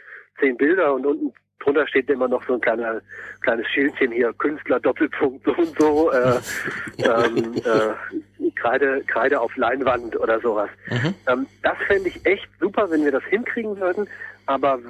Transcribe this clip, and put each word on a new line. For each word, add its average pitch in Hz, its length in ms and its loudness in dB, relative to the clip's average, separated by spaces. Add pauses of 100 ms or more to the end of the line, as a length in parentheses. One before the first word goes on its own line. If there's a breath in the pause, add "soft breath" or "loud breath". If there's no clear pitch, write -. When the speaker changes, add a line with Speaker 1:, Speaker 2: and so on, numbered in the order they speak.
(400 loud breath)
Speaker 1:
zehn 131 180 2
Bilder 156 360 2
und 131 120 -2
unten 147 280 0 (260)
drunter 143 280 2
steht - 220 0
immer 127 180 2
noch 123 180 0
so 131 80 0
ein 117 80 -2
kleiner, 113 400 -2 (400 loud breath)
kleines 117 260 0
Schildchen 143 440 0
hier, 117 220 2
Künstler, 143 460 -2
Doppelpunkt, - 680 0
so 143 80 2
und 339 260 0
so, 151 320 6
äh, 123 280 4 (580 loud breath)
Speaker 2:
<laughs> - 20 -
Speaker 1:
ähm, 117 540 2 (100)
äh, 110 920 -2
Kreide, 135 520 0
Kreide 135 320 2
auf 120 160 -2
Leinwand 123 640 0
oder 113 220 2
sowas. 104 300 0 (200 loud breath)
Speaker 2:
Mhm. 123 240 -2 (140)
Speaker 1:
Ähm, 127 200 0 (140)
das 165 160 0 (100)
fände 196 220 2
ich - 160 -8
echt 196 240 0 (100)
super, 202 320 0
wenn 151 120 2
wir 147 80 2
das 131 140 0
hinkriegen 214 540 -4
würden, 190 280 -2 (380 loud breath)
aber 139 340 0 (100)